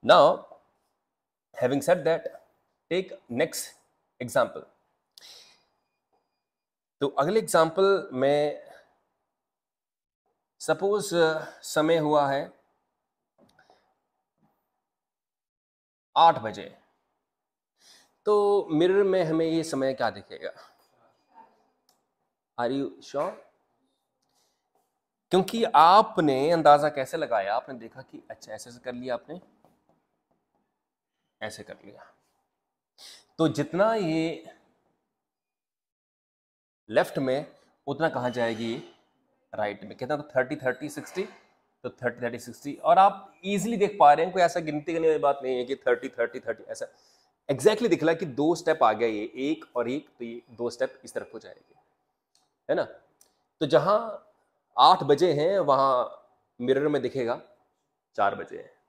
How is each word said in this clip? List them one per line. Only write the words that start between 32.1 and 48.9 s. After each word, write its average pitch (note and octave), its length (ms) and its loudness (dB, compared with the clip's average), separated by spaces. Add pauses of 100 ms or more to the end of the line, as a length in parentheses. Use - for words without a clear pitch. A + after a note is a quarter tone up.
तो E3 100 2
जितना E3+ 460 0
ये D#3+ 600 -4 (2250)
लेफ्ट D3 280 0
में, C3+ 380 -4 (300)
उतना D#3 220 -2
कहाँ B2 220 -4
जाएगी A#2 440 -4
ये - 200 -14 (600)
राइट G#2 300 -6
में। G#2 120 -16
कितना D3 200 -6
था? C#3+ 60 -8
थर्टी, C3 340 -4
थर्टी, C3 320 -6
सिक्सटी, D3 340 -10 (600)
तो B2 80 -10
थर्टी, A#2+ 320 -6
थर्टी, A#2 160 -6
सिक्सटी। B2+ 360 -14
और E3+ 240 4
आप G3 360 2 (100)
ईजीली G3+ 320 -2
देख F#3+ 240 0
पा D3 120 10
रहे D3+ 120 4
हैं, F3+ 100 -6
कोई F#3 80 2
ऐसा E3+ 180 2
गिनती D3+ 340 -6
करने E3 140 2
वाली D#3 100 2
बात C#3 240 0
नहीं B2+ 140 -2
है B2 80 -2
कि C3 120 -4
थर्टी, B2 320 -2
थर्टी, A#2+ 320 -4
थर्टी, A2+ 220 -8
ऐसा - 240 -12 (640)
exactly G#3+ 400 2
दिख E3+ 120 2
रहा E3 80 2
है E3 60 0
कि F3 100 -8
दो D3 280 -2
स्टेप D#3+ 280 -2
आ A2 100 4